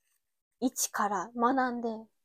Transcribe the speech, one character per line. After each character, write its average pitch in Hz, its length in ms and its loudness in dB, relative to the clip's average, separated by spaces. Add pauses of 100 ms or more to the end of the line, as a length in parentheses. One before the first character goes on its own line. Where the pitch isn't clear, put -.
(600)
一 - 280 -2
か 208 200 -2
ら 202 260 -4
学 247 360 4
ん 240 100 -6
で 226 260 -6 (180)